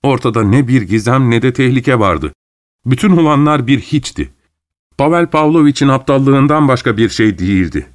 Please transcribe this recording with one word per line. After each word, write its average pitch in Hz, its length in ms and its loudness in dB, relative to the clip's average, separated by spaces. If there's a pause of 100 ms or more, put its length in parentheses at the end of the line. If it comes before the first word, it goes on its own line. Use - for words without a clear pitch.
Ortada 123 400 0
ne 117 260 2
bir 127 140 2
gizem 113 480 0
ne 117 120 0
de 127 100 0
tehlike 127 460 0
vardı. 78 340 -2 (540)
Bütün 165 300 2
olanlar 151 500 2
bir 127 140 0
hiçti. - 540 -8 (640)
Pavel 165 280 0
Pavlovich'in 151 640 2
aptallığından 139 800 2
başka 123 280 -2
bir 113 120 0
şey 107 300 -2
değildi. 90 560 -2